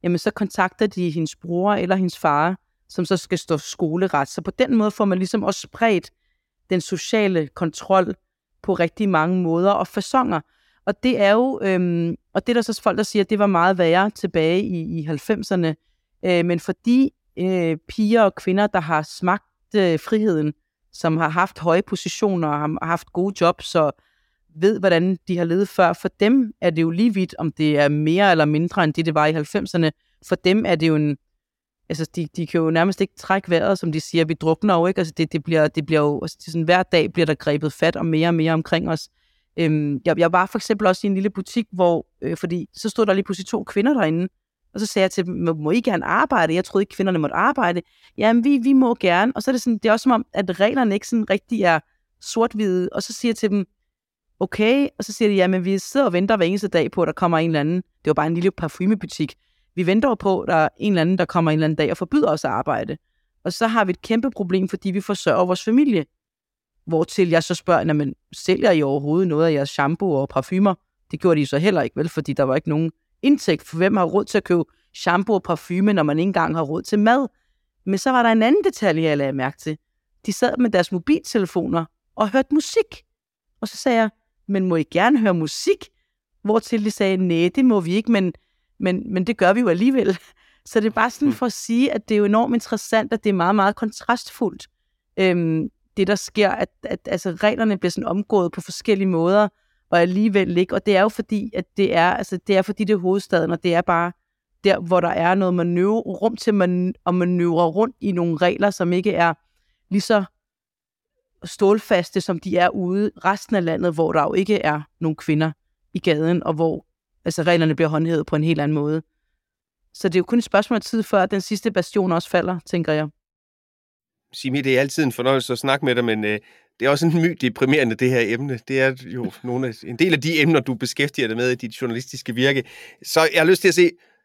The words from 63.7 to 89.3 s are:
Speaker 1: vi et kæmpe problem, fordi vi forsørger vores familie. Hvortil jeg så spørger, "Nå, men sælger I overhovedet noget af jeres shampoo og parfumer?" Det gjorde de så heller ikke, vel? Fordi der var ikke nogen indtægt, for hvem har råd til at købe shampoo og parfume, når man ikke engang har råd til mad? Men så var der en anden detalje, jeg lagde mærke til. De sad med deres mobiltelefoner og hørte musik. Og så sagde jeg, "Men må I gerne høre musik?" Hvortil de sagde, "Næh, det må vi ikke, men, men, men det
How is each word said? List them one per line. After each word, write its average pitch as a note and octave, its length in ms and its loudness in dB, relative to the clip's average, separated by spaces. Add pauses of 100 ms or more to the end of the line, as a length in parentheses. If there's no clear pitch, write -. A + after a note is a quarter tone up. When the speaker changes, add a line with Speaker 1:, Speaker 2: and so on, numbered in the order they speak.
Speaker 1:
vi F#3 40 -4
et F3+ 120 -4
kæmpe A3+ 300 -2
problem, F#3+ 380 -2
fordi G3 220 -6
vi F#3+ 100 -2
forsørger F3+ 440 0
vores F3+ 180 -2
familie. A3+ 420 2 (800)
Hvortil E3 440 0
jeg E3 140 2
så F3 120 -4
spørger, - 280 0
"Nå, D#3+ 100 0
men D3 220 -2 (180)
sælger - 380 0
I D#3+ 100 4
overhovedet D3 460 0
noget D#3+ 200 2
af D#3+ 60 2
jeres C#3 160 -2
shampoo E3 420 -2
og C#3 180 0
parfumer?" F#3 460 0 (360)
Det D3+ 100 -10
gjorde E3 200 4
de C#3 40 0
så C#3 120 -2
heller F3 240 2
ikke, A#2+ 140 -4
vel? D3+ 140 -2
Fordi D3 240 -6
der C#3+ 100 0
var C3 120 0
ikke D#3+ 140 -4
nogen D#3+ 220 0 (300)
indtægt, C4 460 2
for D#3+ 100 -10
hvem G3 200 2
har F#3 80 2
råd E3+ 200 0
til - 120 0
at F#3+ 60 0
købe E3+ 200 2 (320)
shampoo F#3+ 400 0
og F#3 80 0
parfume, F#3 500 0
når F3 100 2
man D3+ 160 0
ikke F3+ 80 0
engang E3 280 0
har E3 80 -2
råd D3+ 180 -6
til - 180 0
mad? A#3+ 280 4 (580)
Men F#3+ 120 -2
så C4 140 -2
var B3+ 120 2
der A3+ 80 4
en A3 120 4
anden D4+ 200 4
detalje, F3+ 400 0
jeg D3+ 140 2
lagde C#3 160 -2
mærke C3+ 240 -4
til. D#3 200 -8 (480)
De G3+ 80 -4
sad - 240 0
med B3 120 2
deres F3+ 220 0
mobiltelefoner F#3 920 -2 (300)
og G#3 140 0
hørte C4+ 240 0
musik. - 500 -2 (580)
Og A3 60 -8
så - 100 -12
sagde A#3+ 200 0
jeg, A3 120 2 (380)
"Men F#3+ 200 0
må F3 80 2
I D#3+ 80 2
gerne A#3 360 2
høre G#3+ 140 2
musik?" E3+ 560 -2 (540)
Hvortil G#3+ 420 0
de G#3+ 60 -2
sagde, F#3+ 260 0
"Næh, F3 380 2
det C4+ 100 4
må A3 140 4
vi E3+ 160 -2
ikke, A3 160 0
men, F#3+ 220 2 (460)
men, G3 340 -2
men F#3 140 -2
det A#3 100 -2